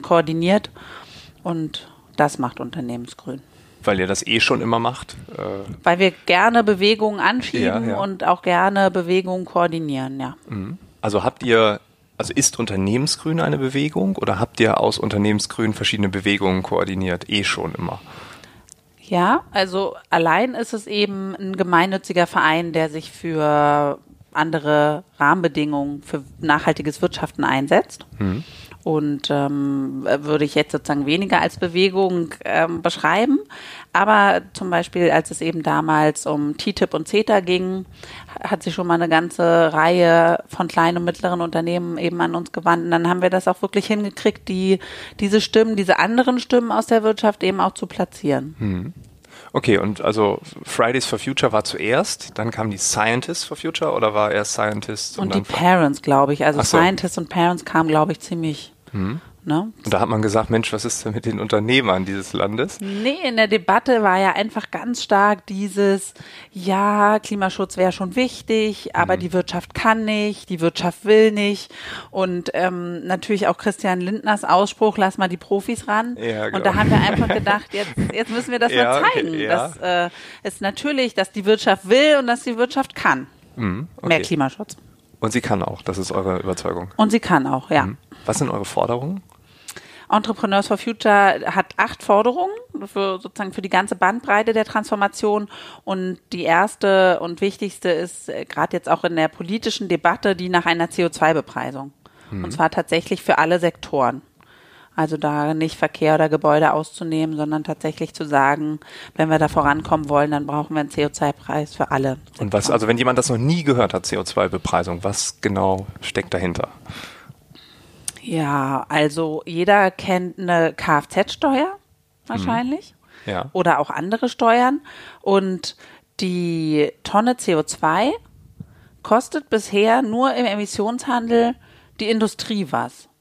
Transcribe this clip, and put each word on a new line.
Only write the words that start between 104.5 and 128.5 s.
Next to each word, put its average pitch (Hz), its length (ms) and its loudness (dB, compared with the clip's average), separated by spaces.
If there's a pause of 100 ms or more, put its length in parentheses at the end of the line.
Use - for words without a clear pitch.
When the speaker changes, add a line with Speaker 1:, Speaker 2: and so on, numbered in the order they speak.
Speaker 1:
Also 156 200 -2
da 147 380 -2
nicht 160 240 -2
Verkehr 156 380 2
oder 156 120 4
Gebäude 151 460 4
auszunehmen, 160 640 -4
sondern 151 260 -4
tatsächlich 156 500 -6
zu 160 120 -8
sagen, 147 540 2 (360)
wenn 160 140 2
wir 156 100 4
da 156 80 4
vorankommen 151 640 0
wollen, 147 220 2
dann 147 140 -2
brauchen 147 280 -4
wir 151 80 0
einen 147 80 -6
C 147 160 -2
O 147 40 -4
zwei 143 220 -2
Preis 151 440 -6
für - 160 -2
alle 135 260 -2 (220)
Speaker 2:
Und 101 120 -4
was, 104 120 2
Speaker 1:
Sektoren. - 100 0
Speaker 2:
also 110 140 2
wenn 117 100 2
jemand 127 220 2
das 127 100 0
noch 120 80 2
nie 156 260 0
gehört 123 300 2
hat, 98 140 -6
C 101 100 -4
O 98 60 -4
zwei 95 260 0
Bepreisung, 87 540 -2
was - 360 -4
genau 95 460 0 (160)
steckt - 320 -6
dahinter? 90 360 -4 (1500)
Speaker 1:
Ja, 143 680 -2
also 151 560 -2
jeder 190 440 4
kennt 180 480 -2
eine 175 360 2
Kfz-Steuer 254 920 0 (100)
Speaker 2:
Mhm. - 500 -20
Speaker 1:
wahrscheinlich. 240 640 -4 (320)
Speaker 2:
Ja. 98 280 -4
Speaker 1:
Oder 175 260 2
auch 147 100 -2
andere 208 380 -4
Steuern. 247 540 2 (400)
Und 190 560 0 (420)
die 165 720 0 (120)
Tonne 240 340 2
C 175 180 0
O 151 80 2
zwei 180 480 0 (880)